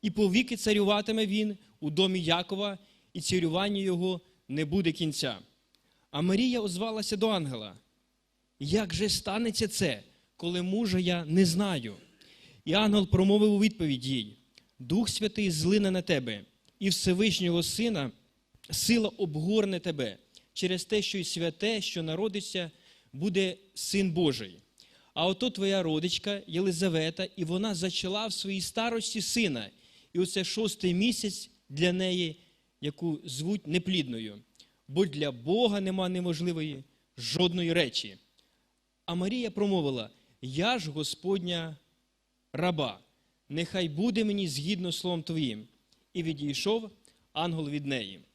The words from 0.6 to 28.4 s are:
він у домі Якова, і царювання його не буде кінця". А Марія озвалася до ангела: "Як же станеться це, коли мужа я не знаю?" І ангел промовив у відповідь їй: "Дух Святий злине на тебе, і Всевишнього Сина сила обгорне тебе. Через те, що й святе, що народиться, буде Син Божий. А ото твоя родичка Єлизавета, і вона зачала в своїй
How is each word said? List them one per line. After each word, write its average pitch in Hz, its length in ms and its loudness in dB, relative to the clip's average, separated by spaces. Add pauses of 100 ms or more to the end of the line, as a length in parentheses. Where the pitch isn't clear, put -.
він 208 320 0 (220)
у 151 100 -2
домі 185 300 2
Якова, 185 580 0 (360)
і 175 80 -8
царювання 185 600 2
його 185 400 0 (260)
не 151 180 0
буде 165 260 2
кінця". 143 480 -4 (720)
А 143 100 -2
Марія 226 400 2
озвалася 214 560 -4
до 220 120 4
ангела: 127 480 -2 (840)
"Як 165 340 0
же 196 160 0
станеться 220 580 -2
це, 131 360 -2 (320)
коли 175 260 -4
мужа 185 380 0
я 175 260 0
не 175 200 6
знаю?" 165 500 0 (720)
І 156 80 2
ангел 208 340 4
промовив 208 460 6
у 196 60 4
відповідь 160 460 2
їй: 113 320 -2 (420)
"Дух 180 300 0
Святий 208 420 0
злине 190 400 4
на 185 100 0
тебе, 120 440 -2 (340)
і 196 100 2
Всевишнього 180 720 2
Сина 190 480 -2 (600)
сила 220 380 2
обгорне 190 680 0
тебе. 139 380 -4 (360)
Через 185 320 -2
те, 208 160 0
що 202 160 -4
й 180 60 -2
святе, 180 580 -2
що 170 220 -6
народиться, 185 680 -4 (420)
буде 185 440 0 (160)
Син 190 380 0
Божий. 123 480 2 (540)
А 165 140 0
ото 190 220 0
твоя 196 340 0
родичка 160 640 -2
Єлизавета, 165 880 0
і 185 80 -4
вона 185 320 -2
зачала 185 520 -2
в 196 60 -4
своїй 196 280 -4